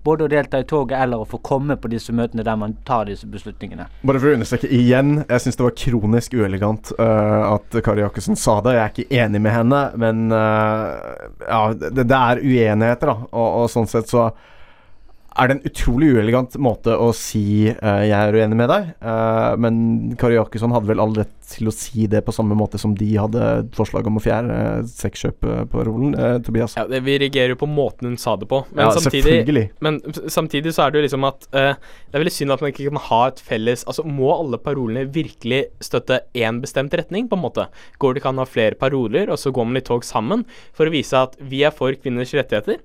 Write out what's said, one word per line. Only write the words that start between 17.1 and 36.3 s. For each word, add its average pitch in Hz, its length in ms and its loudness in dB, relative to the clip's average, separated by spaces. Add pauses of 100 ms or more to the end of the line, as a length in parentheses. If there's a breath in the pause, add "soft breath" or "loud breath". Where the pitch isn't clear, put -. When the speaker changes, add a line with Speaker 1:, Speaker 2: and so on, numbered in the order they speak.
Speaker 2:
si, 104 560 2
eh, 101 320 0
«Jeg 104 160 2
er 104 160 4
uenig 107 240 4
med 120 100 4
deg», 185 200 2 (100)
eh, 113 580 0
men 113 200 2 (420)
Kari 117 160 4
Jakkesson 113 400 0
hadde 107 160 0
vel 104 100 0
all 107 140 0
rett 107 220 -2 (140)
til - 160 -6
å 107 80 0
si - 320 -4
det 104 160 0
på 113 120 -6
samme 107 200 0
måte 107 240 0
som 107 160 0
de 107 200 -2
hadde 110 240 0 (220)
et 117 140 -8
forslag 117 320 -2
om 110 120 0
å 110 40 -2
fjerne, 113 340 -2 (240)
eh, - 40 -4
sexkjøpparolen, 113 1300 -4
eh, 123 200 0
Tobias. 117 380 -4
Speaker 3:
Ja, 113 100 -4
det, 127 160 -4
vi 135 160 2
reagerer 135 360 0
jo - 20 -2
på 147 140 -4
måten 139 400 -2
hun 123 80 -4
sa 110 180 -2
det 104 120 -10
på, 135 240 0
men 143 140 2
Speaker 2:
Ja, 110 40 6
Speaker 3:
samtidig, 139 320 2 (240)
Speaker 2:
selvfølgelig. 143 240 2 (100)
Speaker 3:
men 151 200 -2
s-, - 200 -12 (140)
samtidig 160 400 -2
så 160 120 2
er 135 40 0
det 147 100 2
jo 147 60 2
liksom 135 200 -2
at, - 260 -6
eh, 135 220 2
det - 400 -14
er 147 100 0
veldig 180 120 -2
synd 139 160 -2
at 131 80 0
man 143 120 -2
ikke 139 180 -6
kan 147 100 -4
ha 120 280 2
et - 120 -8
felles, 117 460 -2
altså, - 180 -4
må 139 300 0
alle 143 240 -4
parolene 131 520 -4
virkelig 139 540 -4 (160)
støtte 127 400 -2 (140)